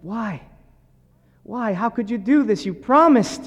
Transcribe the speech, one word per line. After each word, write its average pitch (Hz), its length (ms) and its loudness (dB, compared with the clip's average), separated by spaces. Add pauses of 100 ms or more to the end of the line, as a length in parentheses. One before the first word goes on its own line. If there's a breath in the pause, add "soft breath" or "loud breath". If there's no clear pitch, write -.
Why? 202 400 -8 (1000)
Why? 226 300 -6
How 190 160 -4
could 226 220 -6
you 240 80 -4
do 247 240 2
this? 214 240 -2
You 190 80 -6
promised. 269 720 2